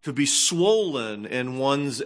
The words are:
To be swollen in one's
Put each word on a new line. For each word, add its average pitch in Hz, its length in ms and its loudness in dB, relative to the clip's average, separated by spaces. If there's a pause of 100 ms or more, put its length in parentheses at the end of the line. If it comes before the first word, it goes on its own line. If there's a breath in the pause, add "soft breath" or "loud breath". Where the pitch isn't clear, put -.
To 147 100 -6
be 143 100 2
swollen 143 1000 2
in 127 320 -4
one's 139 480 0